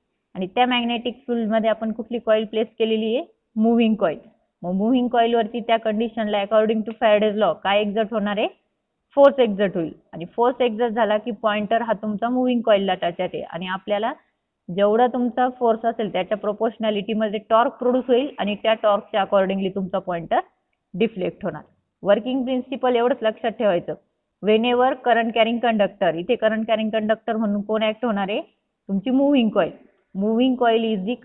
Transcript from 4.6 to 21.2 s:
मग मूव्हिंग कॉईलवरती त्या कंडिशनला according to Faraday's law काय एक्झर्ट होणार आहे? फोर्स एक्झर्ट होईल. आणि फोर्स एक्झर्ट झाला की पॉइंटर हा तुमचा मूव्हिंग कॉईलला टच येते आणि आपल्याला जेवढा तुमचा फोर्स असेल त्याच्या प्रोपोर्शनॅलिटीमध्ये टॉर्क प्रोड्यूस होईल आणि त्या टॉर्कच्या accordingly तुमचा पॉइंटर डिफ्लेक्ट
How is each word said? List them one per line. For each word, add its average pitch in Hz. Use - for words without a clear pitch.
मग 175
मूव्हिंग 240
कॉईलवरती 233
त्या 226
कंडिशनला 220
according 220
to 220
Faraday's 208
law 202
काय 196
एक्झर्ट 214
होणार 208
आहे? 262
फोर्स 277
एक्झर्ट 202
होईल. 165
आणि 170
फोर्स 240
एक्झर्ट 233
झाला 214
की 214
पॉइंटर 214
हा 226
तुमचा 214
मूव्हिंग 254
कॉईलला 196
टच 175
येते 180
आणि 170
आपल्याला 208
जेवढा 208
तुमचा 247
फोर्स 233
असेल 226
त्याच्या 214
प्रोपोर्शनॅलिटीमध्ये 214
टॉर्क 240
प्रोड्यूस 247
होईल 262
आणि 202
त्या 220
टॉर्कच्या 208
accordingly 196
तुमचा 196
पॉइंटर 185
डिफ्लेक्ट 180